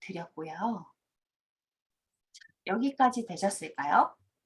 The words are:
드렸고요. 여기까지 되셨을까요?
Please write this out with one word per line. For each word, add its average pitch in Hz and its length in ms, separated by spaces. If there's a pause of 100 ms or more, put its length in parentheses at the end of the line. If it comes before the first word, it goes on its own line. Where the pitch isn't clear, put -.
드렸고요. 170 880 (1800)
여기까지 247 600
되셨을까요? 180 880 (320)